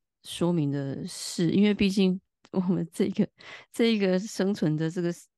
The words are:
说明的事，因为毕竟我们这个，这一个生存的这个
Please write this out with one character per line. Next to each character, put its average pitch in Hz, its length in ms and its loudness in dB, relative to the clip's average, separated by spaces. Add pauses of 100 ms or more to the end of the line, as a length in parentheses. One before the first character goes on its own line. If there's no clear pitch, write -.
(240)
说 - 300 -2
明 151 160 2
的 139 380 -4
事， - 440 -2
因 196 120 4
为 208 100 4
毕 202 160 2
竟 190 300 2 (320)
我 185 80 -2
们 170 320 0
这 - 180 -2
个， 190 180 0 (440)
这 233 220 2
一 214 60 0
个 185 200 2
生 202 340 -2
存 156 220 0
的 160 140 -2
这 180 120 -4
个 175 120 0 (240)